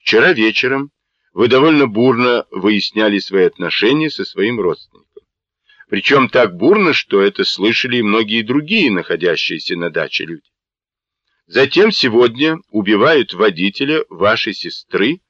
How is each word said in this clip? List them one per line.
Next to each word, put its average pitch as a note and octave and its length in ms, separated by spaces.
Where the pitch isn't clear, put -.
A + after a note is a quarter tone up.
Вчера C#3 320
вечером C3 580
вы G2+ 120
довольно C#3+ 400
бурно A#2+ 640
выясняли G#2 720
свои F#2+ 240
отношения A2 680
со - 140
своим A2 340
родственником. - 640
Причем B2+ 400
так A2 280
бурно, E3 380
что - 280
это G2 220
слышали A#2 540
и A#2+ 40
многие A2 400
другие, D3 480
находящиеся F2 840
на E2+ 120
даче D#2+ 360
люди. E2 260
Затем C#3 460
сегодня B2 680
убивают G#2+ 640
водителя G2+ 760
вашей G2+ 440
сестры G2 760